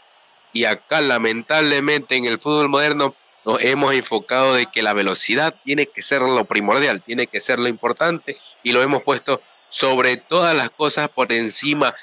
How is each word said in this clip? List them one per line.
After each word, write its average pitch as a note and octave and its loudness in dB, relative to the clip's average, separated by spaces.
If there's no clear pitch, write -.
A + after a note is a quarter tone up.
Y A#2 -2
acá, A2 -2
lamentablemente, C#3 0
en B2 0
el A#2 -2
fútbol D3 0
moderno C#3+ 0
nos A2+ 0
hemos C3+ 0
enfocado B2+ 0
de B2 2
que - -4
la G#2+ 0
velocidad G#2 0
tiene C#3+ -2
que - -12
ser C#3 0
lo B2+ 2
primordial, A2 0
tiene A#2+ -4
que G2+ -4
ser A#2+ 0
lo A#2+ -2
importante, C3+ -4
y A#2+ 0
lo B2 4
hemos C#3 0
puesto C3 -2
sobre C3 2
todas E3+ 0
las B2 -2
cosas D3+ 0
por B2 -2
encima A#2+ 0